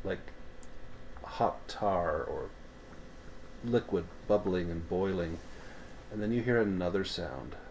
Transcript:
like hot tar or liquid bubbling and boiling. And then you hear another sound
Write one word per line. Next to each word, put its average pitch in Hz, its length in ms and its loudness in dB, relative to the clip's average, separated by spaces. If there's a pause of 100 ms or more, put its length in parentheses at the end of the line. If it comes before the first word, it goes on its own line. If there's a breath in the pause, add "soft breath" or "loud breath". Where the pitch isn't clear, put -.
like - 280 -2 (920)
hot - 440 0
tar 87 560 2
or 69 260 -4 (1120)
liquid 113 420 4 (220)
bubbling 92 420 4
and 82 180 -2
boiling. 90 520 2 (720 loud breath)
And 107 100 -4
then 107 100 2
you 120 100 4
hear 120 180 6
another 95 440 4
sound 67 520 -4 (160)